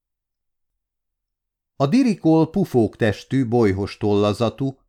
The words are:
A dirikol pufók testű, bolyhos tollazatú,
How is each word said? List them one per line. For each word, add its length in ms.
A 120
dirikol 640
pufók 460
testű, 520
bolyhos 500
tollazatú, 920